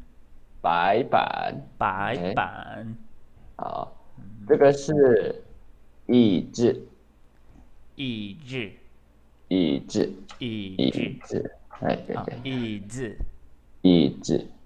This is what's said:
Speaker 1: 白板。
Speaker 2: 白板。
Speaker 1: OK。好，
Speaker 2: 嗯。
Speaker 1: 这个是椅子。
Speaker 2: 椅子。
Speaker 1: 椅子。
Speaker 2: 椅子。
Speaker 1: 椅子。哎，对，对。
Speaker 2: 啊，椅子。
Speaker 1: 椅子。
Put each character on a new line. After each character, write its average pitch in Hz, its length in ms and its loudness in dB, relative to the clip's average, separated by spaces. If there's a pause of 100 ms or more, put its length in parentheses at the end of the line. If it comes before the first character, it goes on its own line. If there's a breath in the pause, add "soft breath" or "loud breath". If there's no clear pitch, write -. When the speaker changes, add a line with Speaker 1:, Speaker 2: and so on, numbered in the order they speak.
(600)
Speaker 1:
白 90 440 2
板。 - 640 -2 (100)
Speaker 2:
白 104 560 -2
板。 110 640 -8 (600)
Speaker 1:
OK。 - 120 -10
好， - 240 -8 (260)
Speaker 2:
嗯。 - 60 -16 (240)
Speaker 1:
这 147 80 6
个 143 160 8
是 135 720 4 (640)
椅 110 360 6
子。 - 440 0 (1080)
Speaker 2:
椅 110 400 -8
子。 123 380 -10 (760)
Speaker 1:
椅 82 300 2
子。 - 340 -2 (260)
Speaker 2:
椅 107 520 -2
子。 - 80 -8
Speaker 1:
椅 - 240 -6
子。 - 340 -8 (240)
哎， - 160 -2 (100)
对， - 0 -
对。 - 100 -8
Speaker 2:
啊， - 100 -8 (160)
椅 120 380 -6
子。 113 360 -10 (640)
Speaker 1:
椅 87 280 6
子。 - 360 -2 (200)